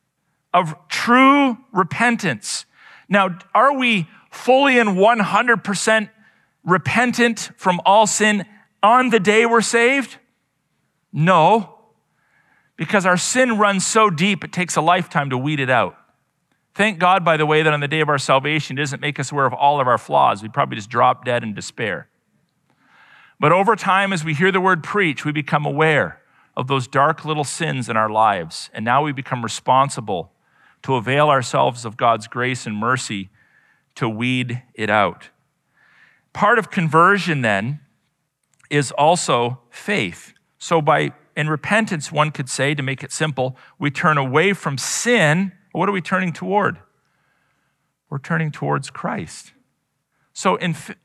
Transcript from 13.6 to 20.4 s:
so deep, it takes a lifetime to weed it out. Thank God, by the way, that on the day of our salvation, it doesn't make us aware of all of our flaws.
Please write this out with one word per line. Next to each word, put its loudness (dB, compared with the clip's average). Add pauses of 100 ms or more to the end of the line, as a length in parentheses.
so 4
deep, -2
it -12
takes -4
a 0
lifetime 0
to -2
weed -4
it -2
out. 0 (800)
Thank 0
God, 2
by 2
the 0
way, 2
that 2
on -2
the -4
day -2
of 2
our 2
salvation, 0
it -2
doesn't -6
make -8
us -8
aware 0
of -2
all 0
of 0
our 4
flaws. 0